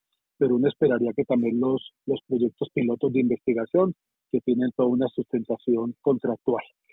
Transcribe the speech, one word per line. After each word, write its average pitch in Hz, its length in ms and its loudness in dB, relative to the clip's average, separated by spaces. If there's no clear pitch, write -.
pero 131 180 2
uno 131 120 2
esperaría 120 480 0
que 139 100 -2
también 120 340 0
los, 131 340 -2
los 139 220 -2
proyectos 120 460 -2
pilotos 120 400 -2
de 131 80 0
investigación, 123 720 0
que - 100 0
tienen 123 340 0
toda 123 140 2
una 123 200 2
sustentación 117 920 -4
contractual. 120 600 -2